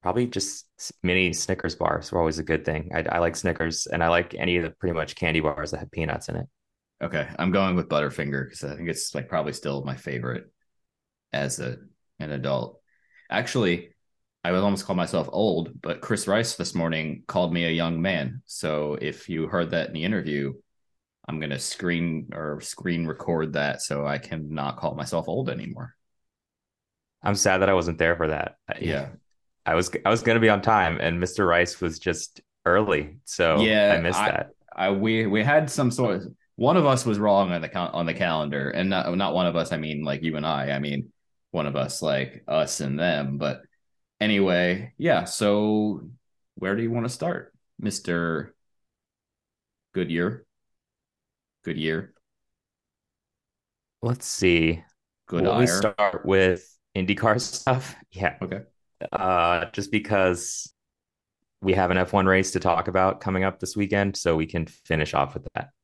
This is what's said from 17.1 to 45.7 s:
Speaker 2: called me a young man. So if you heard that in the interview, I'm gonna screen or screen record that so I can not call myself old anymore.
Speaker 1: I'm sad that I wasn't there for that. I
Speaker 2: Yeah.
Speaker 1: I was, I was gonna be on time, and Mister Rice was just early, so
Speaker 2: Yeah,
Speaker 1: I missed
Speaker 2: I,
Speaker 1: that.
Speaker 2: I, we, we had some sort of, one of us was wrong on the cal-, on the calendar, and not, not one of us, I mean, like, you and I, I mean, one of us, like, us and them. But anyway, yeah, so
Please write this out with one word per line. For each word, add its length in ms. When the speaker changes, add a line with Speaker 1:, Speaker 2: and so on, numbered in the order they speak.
Speaker 2:
called 260
me 120
a 60
young 300
man. 460
So 540
if 280
you 200
heard 240
that 160
in 60
the 100
interview, 500
I'm 120
gonna 180
screen 760
or 300
screen 440
record 460
that 300
so 240
I 100
can 380
not 240
call 160
myself 340
old 220
anymore. 440
Speaker 1:
I'm 120
sad 240
that 100
I 60
wasn't 240
there 180
for 120
that. 280
I 140
Speaker 2:
Yeah. 300
Speaker 1:
I 80
was, 160
I 20
was 140
gonna 180
be 80
on 140
time, 360
and 220
Mister 240
Rice 340
was 200
just 420
early, 600
so 340
Speaker 2:
Yeah, 380
Speaker 1:
I 20
missed 180
Speaker 2:
I, 120
Speaker 1:
that. 200
Speaker 2:
I, 180
we, 340
we 180
had 240
some 220
sort 260
of, 120
one 220
of 80
us 180
was 140
wrong 340
on 80
the 80
cal-, 240
on 140
the 80
calendar, 560
and 180
not, 300
not 160
one 120
of 100
us, 140
I 60
mean, 280
like, 180
you 140
and 100
I, 240
I 80
mean, 340
one 160
of 100
us, 240
like, 480
us 320
and 180
them. 380
But 240
anyway, 760
yeah, 280
so 840